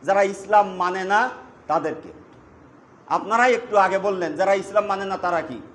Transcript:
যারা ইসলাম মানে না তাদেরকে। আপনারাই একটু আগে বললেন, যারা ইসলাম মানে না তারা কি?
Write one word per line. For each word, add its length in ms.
যারা 200
ইসলাম 520
মানে 280
না 260
তাদেরকে। 420
আপনারাই 460
একটু 240
আগে 220
বললেন, 360
যারা 180
ইসলাম 320
মানে 200
না 120
তারা 240
কি? 200